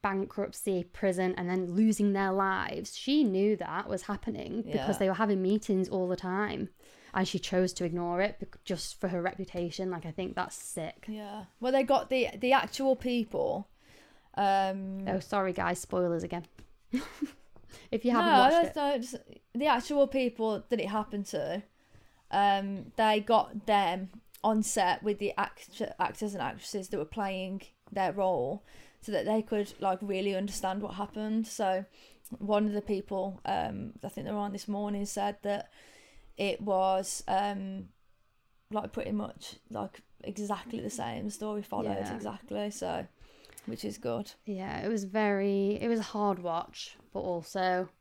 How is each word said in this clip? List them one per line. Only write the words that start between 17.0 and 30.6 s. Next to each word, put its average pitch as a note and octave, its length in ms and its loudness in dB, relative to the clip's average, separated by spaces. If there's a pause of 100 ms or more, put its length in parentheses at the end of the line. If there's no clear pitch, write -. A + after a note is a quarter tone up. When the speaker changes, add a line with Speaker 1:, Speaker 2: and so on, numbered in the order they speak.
Speaker 1:
If G#3+ 140 -2
you A#3+ 80 4
haven't E4+ 220 6
Speaker 2:
no, C4 60 12
Speaker 1:
watched D4+ 360 8
Speaker 2:
no, C#4+ 140 2
Speaker 1:
it. C#4+ 60 2
Speaker 2:
no, - 20 0
just B3 180 -6 (400)
the C#4 120 2
actual C#4 380 6
people A#3 600 0
that A3+ 140 2
it F#3+ 80 0
happened G#3 380 -2
to, E3 360 -2 (680)
um, G3 680 2
they G#3+ 240 4
got G#3+ 440 2
them F#3+ 440 4 (340)
on G#3+ 180 4
set F#3 420 2
with G#3 160 0
the G3+ 180 -2
act-, - 440 -6 (160)
actors G3+ 360 -2
and F3+ 100 -6
actresses F#3+ 460 -6
that G#3 80 -4
were D3+ 80 -2
playing F#3+ 560 -6 (280)
their F#3+ 220 0
role F#3 540 0 (360)
so G#3+ 120 -6
that C#3+ 120 2
they G#3+ 160 2
could, G#3 380 -2
like, F#3+ 220 0
really G3 340 0
understand F#3+ 460 -2